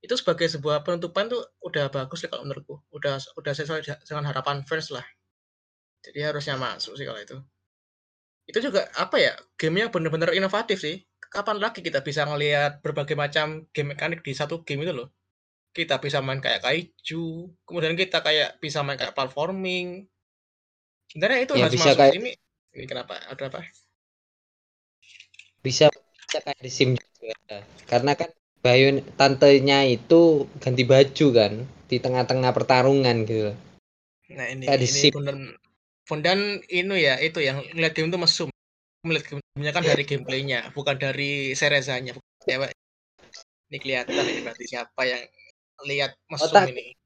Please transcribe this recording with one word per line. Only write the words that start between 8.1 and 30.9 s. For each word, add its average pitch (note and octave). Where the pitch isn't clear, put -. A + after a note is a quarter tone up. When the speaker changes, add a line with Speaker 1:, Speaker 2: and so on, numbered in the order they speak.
Speaker 1:
Itu -
juga, A#3
apa F#3
ya, B2+
game E3+
yang A#3
bener-bener E3
inovatif F#3+
sih. E3
Kapan G3+
lagi A#3
kita D3
bisa D3
ngelihat D3
berbagai D3
macam D3+
game C#3+
mekanik D#3+
di C3+
satu E3
game C#3+
itu F3
loh. C3
Kita D#3+
bisa D3
main C3+
kayak B2
kaiju, E3
kemudian E3
kita F#3
kayak D3+
bisa D3
main C#3
kayak -
platforming. F3+
Sebenarnya A#3+
itu G3+
Speaker 2:
Ya, E3
Speaker 1:
harus -
Speaker 2:
bisa D#3+
Speaker 1:
masuk. B2+
Speaker 2:
kayak C#3
Speaker 1:
Ini, A#3+
ini A#2+
kenapa? B2
Ada C3+
apa? C3+
Speaker 2:
Bisa, C3
bisa -
kayak -
di B2+
Sim B2+
juga. -
Karena C3+
kan E3
Bayon-, C3+
tantenya C#3
itu D3+
ganti B2+
baju C3+